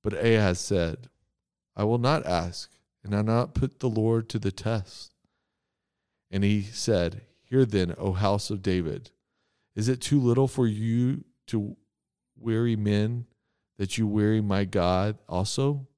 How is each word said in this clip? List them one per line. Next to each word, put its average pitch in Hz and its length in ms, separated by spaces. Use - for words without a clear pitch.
But 104 140
Ahaz 101 460
said, 85 500
"I 101 60
will 113 160
not 135 260
ask, 87 460
and 101 100
I 101 40
will 104 80
not 120 300
put - 260
the 127 100
Lord 113 380
to 117 100
the 98 140
test." - 600
And 98 140
he 104 180
said, 101 640
"Hear 131 220
then, 95 340
O 95 140
house 101 360
of 101 140
David, 90 480
is 107 140
it 131 120
too 147 200
little 127 260
for 123 220
you 113 560
to 107 280
weary 113 400
men, 107 500
that 98 220
you 113 80
weary 107 340
my 101 240
God 95 540
also? 135 680